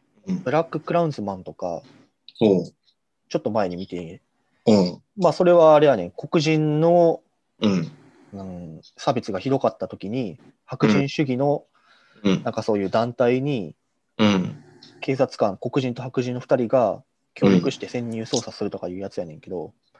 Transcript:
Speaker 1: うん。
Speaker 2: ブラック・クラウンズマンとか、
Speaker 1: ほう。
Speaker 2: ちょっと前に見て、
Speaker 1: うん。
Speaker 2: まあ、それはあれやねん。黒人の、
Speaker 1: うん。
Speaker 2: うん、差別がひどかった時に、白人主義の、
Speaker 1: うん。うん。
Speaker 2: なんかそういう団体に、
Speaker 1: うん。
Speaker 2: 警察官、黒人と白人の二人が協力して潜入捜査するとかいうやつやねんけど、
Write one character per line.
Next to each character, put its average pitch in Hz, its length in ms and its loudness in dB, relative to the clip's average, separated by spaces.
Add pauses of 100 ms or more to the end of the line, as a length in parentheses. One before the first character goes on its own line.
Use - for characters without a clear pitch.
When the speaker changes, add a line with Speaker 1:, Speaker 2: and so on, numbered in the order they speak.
(260)
Speaker 1:
う 190 60 -4
ん。 180 100 -2
Speaker 2:
ブ - 80 -4
ラ 160 140 2
ッ - 0 -
ク・ 160 160 -8
ク - 120 -8
ラ 170 100 2
ウ 165 40 0
ン 147 60 -2
ズ 107 100 -10
マ 98 140 -6
ン 92 80 -16
と 78 100 -14
か、 85 280 -8 (580)
Speaker 1:
ほ 98 220 6
う。 - 20 -12 (640)
Speaker 2:
ち - 80 -2
ょ - 20 -4
っ - 40 -12
と 113 100 -6
前 104 160 0
に 87 80 -8
見 92 100 -10
て、 90 360 -12 (480)
Speaker 1:
う 92 260 4
ん。 - 60 -20 (140)
Speaker 2:
ま 175 140 2
あ、 - 20 4
そ 185 120 0
れ 175 80 8
は 160 220 8
あ 147 60 8
れ 151 60 4
や 131 100 6
ね 87 100 -4
ん。 87 40 -12
黒 - 300 -2
人 151 400 2
の、 170 420 4 (380)
Speaker 1:
う 110 80 0
ん。 85 240 0 (420)
Speaker 2:
う 98 80 -12
ん、 87 380 -14 (160)
差 - 160 -2
別 113 200 -6
が 92 80 -6
ひ 131 100 -4
ど 135 80 2
か 123 100 0
っ - 100 -4
た 110 100 -8
時 - 220 -12
に、 113 280 -6 (260)
白 - 240 0
人 139 200 2
主 - 120 -4
義 131 160 -2
の、 143 280 0 (580)
Speaker 1:
う 101 60 0
ん。 92 40 4
う 87 40 2
ん。 - 60 -6
Speaker 2:
な 117 80 -4
ん - 20 -2
か 110 100 -6
そ 110 120 0
う 101 40 0
い 98 60 -2
う 92 60 -4
団 117 240 0
体 127 280 2
に、 117 320 -6 (440)
Speaker 1:
う 110 60 2
ん。 95 400 0 (360)
Speaker 2:
警 135 160 -2
察 123 220 -2
官、 101 180 0
黒 127 240 -4
人 127 140 -2
と 120 80 -10
白 127 200 -4
人 123 120 -6
の 123 60 -8
二 139 160 0
人 120 120 0
が 110 340 0 (320)
協 - 160 2
力 170 200 4
し - 80 -6
て 101 100 -12
潜 120 220 -8
入 113 120 -6
捜 123 160 -2
査 - 140 -6
す - 120 -12
る 101 60 -6
と - 80 -8
か 90 100 -8
い 90 60 -8
う 92 40 -10
や 98 120 -10
つ - 100 -10
や 87 60 -8
ね 78 100 -18
ん 76 40 -20
け - 80 -20
ど、 87 240 -10 (280)